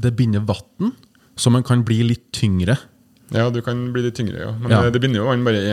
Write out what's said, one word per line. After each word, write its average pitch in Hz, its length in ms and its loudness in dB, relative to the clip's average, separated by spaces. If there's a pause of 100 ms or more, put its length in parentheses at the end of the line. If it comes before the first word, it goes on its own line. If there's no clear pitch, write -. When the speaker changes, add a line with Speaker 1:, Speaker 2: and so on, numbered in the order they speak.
Speaker 1:
det 117 160 0
binder 110 240 2
vatten, 107 520 -4 (440)
så - 160 2
man 123 100 2
kan 123 220 0
bli 113 180 0
litt 117 300 -2
tyngre. 95 460 0 (540)
Speaker 2:
Ja, 117 180 0
du 120 100 -4
kan 123 320 -6
bli 123 100 -2
litt 120 120 -2
tyngre, 95 240 -6
ja. 104 140 -8
Men 117 180 -4
Speaker 1:
Ja. 107 120 6
Speaker 2:
det, 120 120 2
det 123 80 2
binder 131 180 0
jo 110 60 -2
vann 123 180 0
bare 113 120 2 (160)